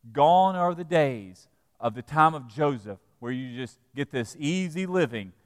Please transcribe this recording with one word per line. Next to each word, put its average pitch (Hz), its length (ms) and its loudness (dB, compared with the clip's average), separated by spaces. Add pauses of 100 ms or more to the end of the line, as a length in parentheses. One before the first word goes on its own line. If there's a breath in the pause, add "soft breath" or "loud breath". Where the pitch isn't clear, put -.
(120)
Gone 180 420 6
are 175 200 0
the 175 100 -8
days 131 640 0 (320)
of 117 140 -2
the 123 80 -12
time 156 320 2
of 135 120 -12
Joseph 113 540 -4 (180)
where 120 140 -8
you 127 240 -8
just 123 240 -12 (140)
get 139 160 -6
this - 280 -6
easy 175 480 -2
living 120 460 -2 (120)